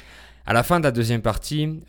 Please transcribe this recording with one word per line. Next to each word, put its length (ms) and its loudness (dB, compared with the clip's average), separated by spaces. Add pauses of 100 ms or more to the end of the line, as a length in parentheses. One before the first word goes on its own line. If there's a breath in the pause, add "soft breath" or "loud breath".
(460 loud breath)
À 80 0
la 80 4
fin 180 2
de 40 2
la 60 4
deuxième 300 0
partie, 680 -4